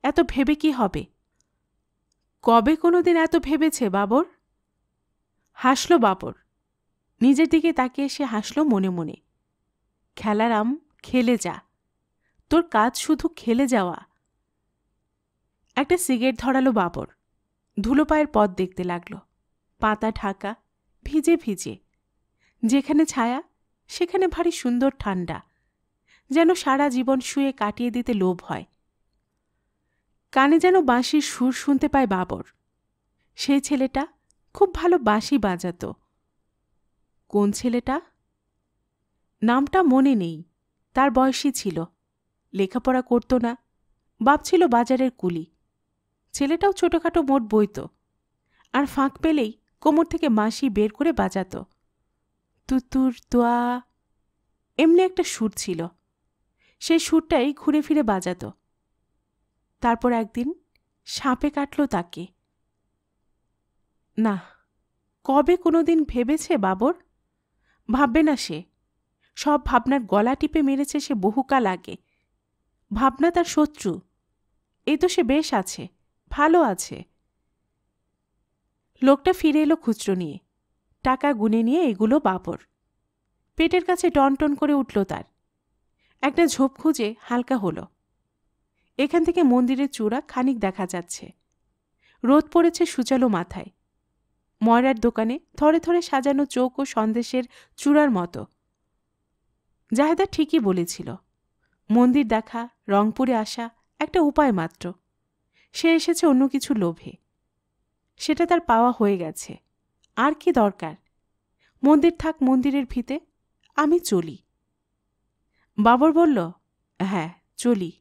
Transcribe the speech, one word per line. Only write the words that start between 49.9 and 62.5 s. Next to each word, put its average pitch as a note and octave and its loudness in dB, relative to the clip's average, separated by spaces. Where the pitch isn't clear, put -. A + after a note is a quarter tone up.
থেকে D#4+ -4
বাঁশি A3 0
বের G#3 0
করে D#4 -2
বাজাত। F#3+ -4
তুতুর C4 -2
তোয়া, A#3+ 0
এমনি E4 6
একটা F#4 0
সুর - -4
ছিল, E3+ -6
সেই E4 2
সুরটাই D#4 0
ঘুরে D4+ 0
ফিরে D4 0
বাজাত। F3+ -4
তারপর A#3 0
একদিন A#3+ -4
সাপে C4+ -4
কাটল C#4+ -4
তাকে। F3 -8